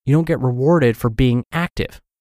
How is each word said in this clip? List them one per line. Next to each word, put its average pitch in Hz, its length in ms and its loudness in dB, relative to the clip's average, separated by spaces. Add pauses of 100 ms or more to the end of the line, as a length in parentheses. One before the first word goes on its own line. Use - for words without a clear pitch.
you 135 100 2
don't 165 120 2
get 165 120 -2
rewarded 127 580 2
for 117 140 -2
being 123 400 0
active. - 500 -6 (200)